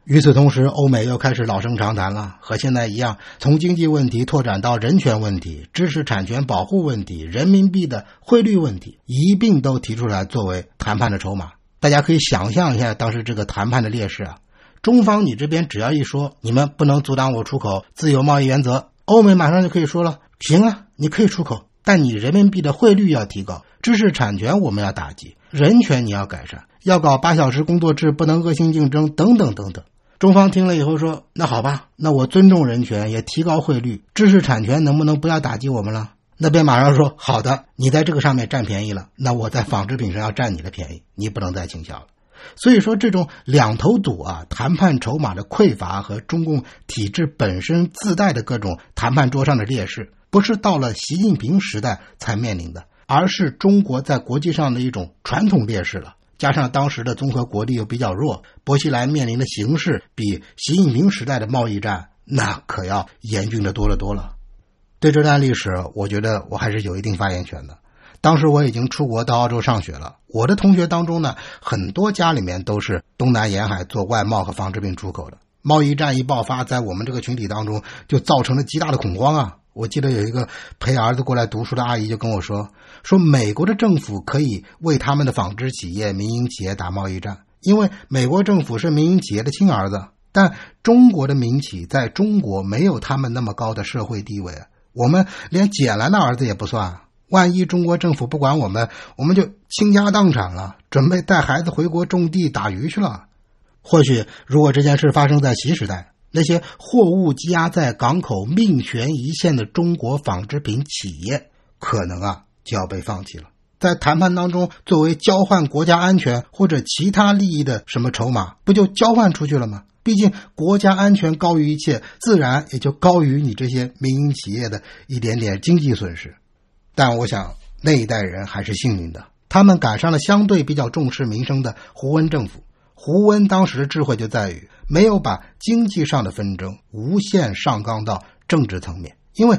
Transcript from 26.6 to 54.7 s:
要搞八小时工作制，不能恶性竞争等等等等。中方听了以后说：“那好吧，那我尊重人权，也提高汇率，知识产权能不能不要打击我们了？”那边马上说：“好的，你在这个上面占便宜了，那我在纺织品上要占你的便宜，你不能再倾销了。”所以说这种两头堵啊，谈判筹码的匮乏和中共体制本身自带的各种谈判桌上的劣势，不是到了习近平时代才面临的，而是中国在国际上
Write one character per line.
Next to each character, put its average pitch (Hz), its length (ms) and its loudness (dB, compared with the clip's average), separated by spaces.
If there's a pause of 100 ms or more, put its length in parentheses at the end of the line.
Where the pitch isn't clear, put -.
要 185 160 4
搞 147 180 4
八 170 180 2
小 143 160 4
时 139 120 -2
工 170 160 0
作 160 140 2
制， 151 180 2
不 147 140 -2
能 160 160 2
恶 165 120 0
性 160 200 2
竞 151 160 2
争 151 220 0
等 208 260 4
等 131 180 0
等 98 160 -10
等。 - 120 -16 (360)
中 190 140 6
方 196 180 6
听 185 160 2
了 180 80 2
以 151 80 2
后 156 140 2
说 160 360 -4
：“那 165 140 -2
好 117 160 -2
吧， 139 320 -4
那 156 160 -2
我 131 160 2
尊 190 220 8
重 165 180 6
人 120 160 -2
权， 107 260 -4
也 110 140 -4
提 - 180 -4
高 160 180 0
汇 143 200 -2
率， 113 240 -6 (100)
知 208 160 6
识 190 120 8
产 113 220 0
权 135 200 2
能 147 160 4
不 156 40 2
能 151 160 2
不 156 80 -2
要 160 120 0
打 143 180 -4
击 127 100 -6
我 123 140 -2
们 104 140 -6
了？” 110 180 -8 (240)
那 156 140 2
边 160 120 6
马 131 160 4
上 143 160 6
说 139 220 2
：“好 120 240 -2
的， 127 240 -2 (100)
你 131 140 0
在 156 140 2
这 160 100 -2
个 147 80 0
上 139 140 2
面 117 120 -2
占 127 160 -4
便 101 220 -6
宜 104 80 -8
了， 92 220 -12
那 127 180 -2
我 113 160 -4
在 117 140 -2
纺 98 240 -4
织 127 100 -6
品 110 160 -6
上 104 80 -6
要 107 100 -4
占 113 220 -4
你 80 80 -8
的 90 80 -12
便 80 240 -14
宜， 82 80 -18 (140)
你 107 140 -6
不 101 100 -8
能 92 140 -6
再 90 120 -8
倾 85 180 -14
销 - 120 -16
了。” - 100 -20 (500)
所 247 180 2
以 214 60 6
说 220 160 0
这 214 140 0
种 185 200 0 (160)
两 120 320 2
头 220 200 2
堵 120 240 -4
啊， 82 280 -10
谈 135 260 -2
判 156 240 2
筹 143 180 -4
码 127 160 -4
的 101 100 -10
匮 170 320 2
乏 92 260 -6
和 107 180 -10
中 165 260 -4
共 151 180 -2 (220)
体 104 240 -6
制 160 160 -2
本 101 360 -4
身 170 300 0
自 202 240 -2
带 202 180 2
的 117 80 -4
各 120 160 -4
种 101 220 -6 (160)
谈 120 180 -2
判 135 160 4
桌 135 160 -2
上 143 120 2
的 107 60 -2
劣 113 220 -4
势， - 280 -12 (180)
不 202 100 4
是 208 160 0
到 196 200 0
了 123 180 -2
习 - 220 -8
近 196 180 2
平 156 260 0
时 107 200 -6
代 107 200 -6 (160)
才 117 180 -6
面 110 220 -4
临 82 160 -12
的， 87 120 -18 (200)
而 156 220 2
是 175 240 -2
中 196 320 2
国 131 180 -4
在 135 160 -2
国 123 220 -6
际 160 140 -2
上 143 200 -2